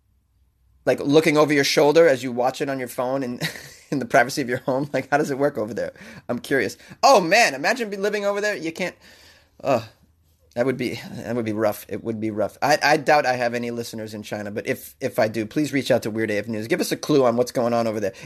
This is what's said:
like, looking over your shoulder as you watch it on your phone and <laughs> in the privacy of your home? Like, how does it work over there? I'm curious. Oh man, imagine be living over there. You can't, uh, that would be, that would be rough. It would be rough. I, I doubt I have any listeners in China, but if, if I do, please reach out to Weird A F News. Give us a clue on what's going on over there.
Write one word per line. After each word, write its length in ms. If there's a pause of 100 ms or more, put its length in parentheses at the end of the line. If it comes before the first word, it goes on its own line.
(840)
like, 140
looking 380
over 160
your 100
shoulder 460
as 140
you 100
watch 260
it 80
on 100
your 120
phone 340
and 180 (280)
<laughs> 200
in 100
the 60
privacy 360
of 80
your 80
home? 340
Like, 180
how 80
does 140
it 60
work 200
over 160
there? 200 (340)
I'm 120
curious. 360 (280)
Oh 180
man, 320
imagine 360
be 60
living 300
over 160
there. 160
You 160
can't, 240 (680)
uh, 220 (720)
that 100
would 120
be, 180
that 400
would 100
be 80
rough. 340
It 160
would 160
be 120
rough. 300
I, 200
I 160
doubt 300
I 60
have 200
any 160
listeners 460
in 80
China, 260
but 160
if, 340
if 200
I 80
do, 180
please 260
reach 200
out 120
to 80
Weird 200
A 80
F 80
News. 200
Give 140
us 100
a 60
clue 260
on 140
what's 140
going 200
on 140
over 140
there. 140 (120)